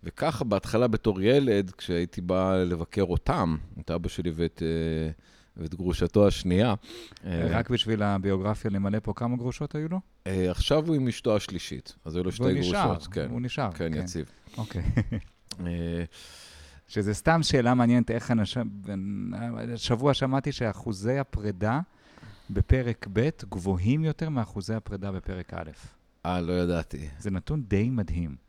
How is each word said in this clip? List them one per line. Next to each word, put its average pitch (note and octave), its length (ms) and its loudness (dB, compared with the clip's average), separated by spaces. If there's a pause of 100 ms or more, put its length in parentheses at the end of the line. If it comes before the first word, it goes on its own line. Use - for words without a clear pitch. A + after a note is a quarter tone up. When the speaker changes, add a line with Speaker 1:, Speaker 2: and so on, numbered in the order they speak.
Speaker 1:
וככה, D3 400 -2
בהתחלה A2+ 440 2
בתור G#2+ 340 2
ילד, G#2+ 500 4
כשהייתי F2 500 -2
בא F#2 420 2
לבקר F2 400 0
אותם, F2 540 2 (220)
את D2+ 120 -8
אבא F2 180 -2
שלי E2+ 260 -4
ואת... E2 300 -2
אה, D#2+ 460 -2 (460)
ואת D#2+ 180 -8
גרושתו F#2 520 4
השנייה, F#2+ 460 4 (520)
אה, E2+ 240 -2
Speaker 2:
רק A#2 200 0
בשביל A2 340 0
הביוגרפיה, G2 680 0
נמלא G2 320 0
פה G#2 100 -4
כמה A#2+ 240 -2
גרושות B2 380 -6
היו D#3 140 -4
לו? F#3 100 -2 (280)
Speaker 1:
אה, F#2 240 2
עכשיו D3+ 360 2
הוא D#3+ 80 4
עם C3 120 2
אשתו A2+ 280 0
השלישית, - 600 -6 (100)
אז D#2+ 100 -6
היו F2+ 80 0
לו F2+ 80 0
שתי A2+ 120 -4
Speaker 2:
והוא F#2 160 4
נשאר, D#3 260 2
Speaker 1:
גרושות, F#2 280 -4
כן. - 160 -2
Speaker 2:
הוא A#2+ 120 -4
נשאר, B2 300 -4
Speaker 1:
כן, E2 220 -4
Speaker 2:
כן. D2+ 60 -2
Speaker 1:
יציב. F2 260 -6 (320)
Speaker 2:
אוקיי. G2 260 -6 (440)
<laughs> - 380 -12
Speaker 1:
אה, E2+ 380 -4 (840)
Speaker 2:
שזה G#2 260 -2
סתם D#3+ 300 4
שאלה B2 300 4
מעניינת, A#2+ 380 6
איך A#2 200 -2
אנשי-, A2+ 340 0
בן-, G2 680 -6 (420)
השבוע B2 400 2
שמעתי C3+ 380 0
שאחוזי A2+ 680 -2
הפרידה G#2+ 640 -2 (680)
בפרק A#2 640 2
ב' A#2 160 4 (200)
גבוהים G2 560 2
יותר D#3+ 240 -2
מאחוזי A2 440 -4
הפרידה G2+ 380 -6
בפרק F#2 420 -8
א'. E2 160 -8 (560)
Speaker 1:
אה, F2+ 160 0
לא E2+ 120 -2
ידעתי. E2+ 540 -2 (120)
Speaker 2:
זה G2+ 120 -6
נתון C#3 360 -4
די G2+ 220 2
מדהים. E2+ 460 -2 (120)